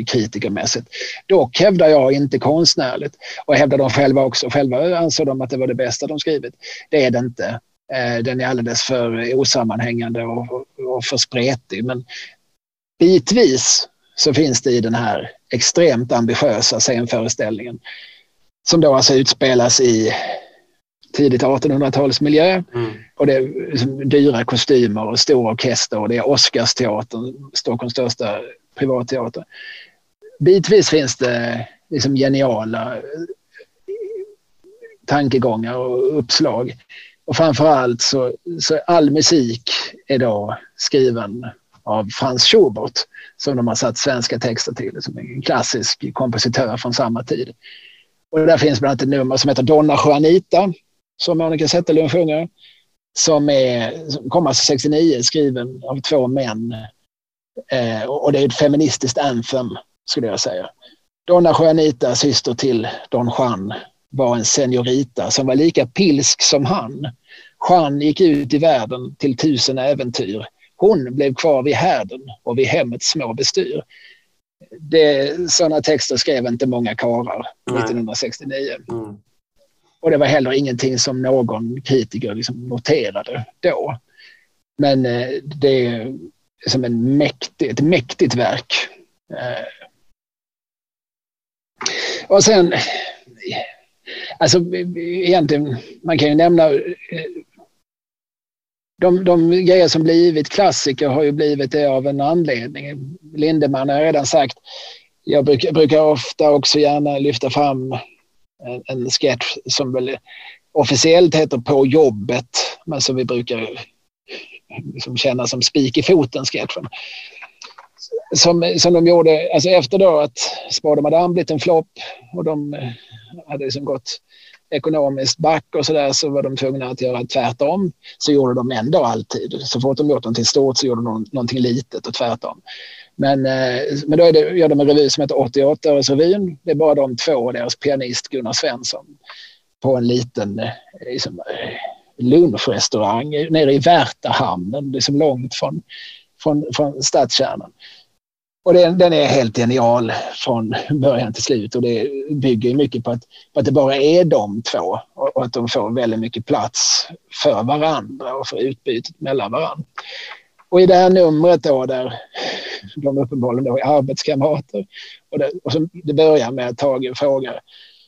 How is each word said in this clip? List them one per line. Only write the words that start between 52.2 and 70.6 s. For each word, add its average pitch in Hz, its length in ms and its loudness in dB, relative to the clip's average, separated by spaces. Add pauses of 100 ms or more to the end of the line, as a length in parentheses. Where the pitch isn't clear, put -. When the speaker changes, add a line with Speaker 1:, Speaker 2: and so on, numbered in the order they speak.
Speaker 1:
som 147 360 2
är, 123 600 0
som 131 200 -8
kom 170 180 2
alltså - 160 0
sextionio, 147 600 2
skriven 131 600 -2
av 135 180 -6
två 131 260 0
män. 120 480 -4 (960)
Eh, 117 320 -2
och, 131 200 -4
och 147 80 2
det 143 80 2
är 139 60 4
ett 123 120 -2
feministiskt 143 600 0
anthem, 127 500 -2 (420)
skulle 123 180 -2
jag 101 120 -4
säga. - 300 -6 (580)
Donna 175 320 6
Juanita, 156 560 2
syster 127 380 0
till 117 340 -2 (220)
Don 120 280 0
Juan, 110 360 -2 (360)
var 127 260 0
en 113 80 -2
señorita 127 840 0
som 135 180 0
var 131 80 2
lika 151 300 4
pilsk 147 560 2
som 139 240 2
han. 139 420 -4 (600)
Juan 147 320 4
gick 151 200 0
ut 143 320 2
i 147 40 0
världen 127 580 -2
till 135 220 -2
tusen 135 400 0
äventyr. 123 680 -4 (300)